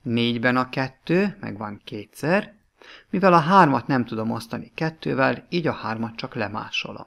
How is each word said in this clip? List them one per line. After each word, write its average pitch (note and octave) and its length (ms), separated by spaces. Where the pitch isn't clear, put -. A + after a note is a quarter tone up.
Négyben A#2+ 540
a B2+ 120
kettő E3+ 720
megvan G#2 440
kétszer, D#3 680
mivel F#3+ 240
a E3+ 60
hármat D#3+ 480
nem C3 180
tudom A2 260
osztani A2+ 440
kettővel, C3 760
így E3+ 180
a B2 60
hármat A2+ 440
csak - 180
lemásolom. G#2 720